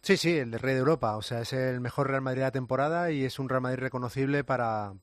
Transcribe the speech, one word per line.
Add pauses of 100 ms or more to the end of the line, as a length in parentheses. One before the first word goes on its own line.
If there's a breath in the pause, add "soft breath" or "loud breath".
Sí,
sí,
el
de
Rey
de
Europa.
O
sea,
es
el
mejor
Real
Madrid
de
la
temporada
y
es
un
Real
Madrid
reconocible
para,